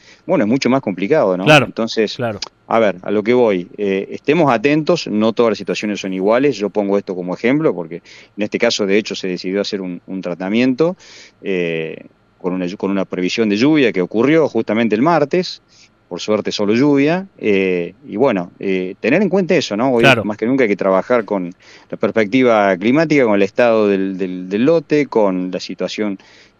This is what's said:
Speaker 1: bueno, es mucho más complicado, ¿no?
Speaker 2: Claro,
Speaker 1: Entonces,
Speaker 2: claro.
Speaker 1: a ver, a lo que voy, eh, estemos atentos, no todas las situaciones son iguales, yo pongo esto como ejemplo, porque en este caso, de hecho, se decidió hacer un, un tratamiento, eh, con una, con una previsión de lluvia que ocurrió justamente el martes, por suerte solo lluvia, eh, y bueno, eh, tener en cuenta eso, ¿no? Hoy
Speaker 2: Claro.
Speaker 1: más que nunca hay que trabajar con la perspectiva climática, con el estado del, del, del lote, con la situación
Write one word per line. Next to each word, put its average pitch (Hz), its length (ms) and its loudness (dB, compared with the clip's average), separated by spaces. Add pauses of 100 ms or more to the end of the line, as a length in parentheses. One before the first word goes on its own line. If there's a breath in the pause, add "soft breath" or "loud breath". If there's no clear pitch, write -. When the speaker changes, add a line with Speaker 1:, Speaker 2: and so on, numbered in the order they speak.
(260 soft breath)
Speaker 1:
bueno, 175 180 2
es 101 40 -2
mucho 127 200 0
más 131 120 2
complicado, 101 560 0
¿no? 90 80 -4
Speaker 2:
Claro, 143 220 6
Speaker 1:
Entonces, 113 500 -2
Speaker 2:
claro. 113 240 -6 (260)
Speaker 1:
a 113 140 2
ver, 98 220 2
a 101 100 -6
lo 104 100 0
que 113 120 2
voy, 104 340 2 (100)
eh, 98 320 -2
estemos 147 400 2
atentos, 143 560 0
no 107 260 0
todas 117 200 2
las 98 60 -4
situaciones 98 420 -6
son 95 120 -6
iguales, 113 440 2
yo 101 120 -4
pongo 101 300 0
esto 98 160 -6
como 90 220 -6
ejemplo, 143 360 0
porque 85 300 -10 (340 loud breath)
en 107 60 -4
este 107 160 -4
caso, 113 260 0
de 98 140 2
hecho, 104 160 -4
se 95 140 -8
decidió 92 320 -4
hacer 98 200 -4
un, 90 280 -8
un 95 140 -8
tratamiento, 117 720 0 (440 loud breath)
eh, 85 680 -4 (340)
con 90 120 -4
una, 90 140 -4 (100)
con 95 140 -4
una 98 140 -2
previsión 92 440 -2
de 101 80 2
lluvia 135 360 2
que 90 100 -2
ocurrió 135 460 2
justamente 113 480 0
el 110 60 2
martes, 165 600 0 (460 soft breath)
por 87 120 -10
suerte 101 320 -2
solo 104 220 0
lluvia, 147 520 2 (120)
eh, 95 560 0 (120)
y 98 100 -10
bueno, 104 340 0 (100)
eh, 95 400 -4
tener 143 220 2
en 190 80 0
cuenta 185 240 0
eso, 110 240 -2
¿no? 131 160 0
Hoy 117 80 2
Speaker 2:
Claro. 123 240 4
Speaker 1:
más 104 100 -4
que - 80 -4
nunca 131 200 2
hay 107 40 0
que 101 80 0
trabajar 98 480 0
con 92 300 -4 (360 soft breath)
la 95 60 -10
perspectiva 107 800 2
climática, 143 480 2
con 104 120 2
el 101 60 4
estado 110 460 2
del, 95 300 0
del, 92 280 -6
del 101 200 -2
lote, 151 400 2
con 95 440 0
la 92 80 -6
situación 98 600 -6 (420 soft breath)